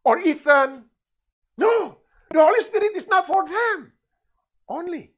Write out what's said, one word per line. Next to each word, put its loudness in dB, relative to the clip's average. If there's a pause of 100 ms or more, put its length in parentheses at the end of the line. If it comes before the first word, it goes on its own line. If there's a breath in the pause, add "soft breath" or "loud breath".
or 2
Ethan. 0 (720)
No, 0 (340)
the 2
Holy 4
Spirit -2
is -12
not 0
for 0
them -6 (720)
only. -12